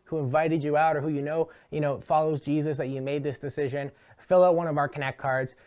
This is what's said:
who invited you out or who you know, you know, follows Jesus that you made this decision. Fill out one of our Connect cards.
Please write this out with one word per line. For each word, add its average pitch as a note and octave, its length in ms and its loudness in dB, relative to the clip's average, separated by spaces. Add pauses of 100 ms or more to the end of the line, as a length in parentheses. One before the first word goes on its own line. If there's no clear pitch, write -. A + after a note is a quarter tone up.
who D#3+ 120 -4
invited D3+ 460 0
you D3 120 0
out D#3 200 2
or C#3+ 60 -4
who D3+ 60 -4
you C#3+ 140 -2
know, D#3+ 280 -2 (200)
you D3 100 -4
know, C#3+ 180 -2
follows D#3 420 0
Jesus D3 380 0
that C3+ 100 -2
you C3+ 120 -6
made C#3+ 220 -4
this C3+ 160 -6
decision. C#3 540 -6 (260)
Fill F#3 240 6
out F3+ 140 6
one E3+ 100 0
of D3+ 100 -2
our C#3+ 120 2
Connect C3+ 280 -6
cards. C3 380 -2 (120)